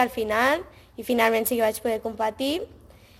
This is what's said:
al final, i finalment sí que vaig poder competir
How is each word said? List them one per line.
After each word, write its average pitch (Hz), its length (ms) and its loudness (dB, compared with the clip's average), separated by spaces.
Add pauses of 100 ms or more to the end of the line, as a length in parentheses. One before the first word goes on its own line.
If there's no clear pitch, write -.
al 247 80 2
final, 240 540 0 (320)
i 226 100 -10
finalment 226 400 2
sí 247 100 -2
que 226 80 2
vaig 220 160 0
poder 220 220 -2
competir 226 640 -4 (540)